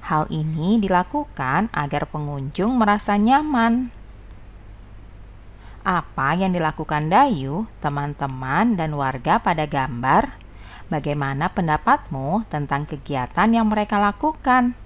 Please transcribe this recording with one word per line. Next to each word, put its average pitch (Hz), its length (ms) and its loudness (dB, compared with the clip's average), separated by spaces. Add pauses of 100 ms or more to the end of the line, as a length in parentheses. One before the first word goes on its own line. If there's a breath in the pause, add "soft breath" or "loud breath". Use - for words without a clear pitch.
Hal 156 320 0
ini 160 480 2
dilakukan 185 880 0
agar 147 400 -2
pengunjung 147 640 -2
merasa 208 400 4
nyaman. 240 800 4 (1900 loud breath)
Apa 160 480 0
yang 190 160 2
dilakukan 156 640 0
Dayu, 202 640 2
teman-teman, 143 960 0
dan 160 240 0
warga 135 400 2
pada 156 320 0
gambar? 135 640 2 (560 loud breath)
Bagaimana 147 560 -2
pendapatmu 170 1040 0
tentang 147 400 -4
kegiatan 147 640 0
yang 220 160 4
mereka 208 320 0
lakukan? 247 720 2 (100)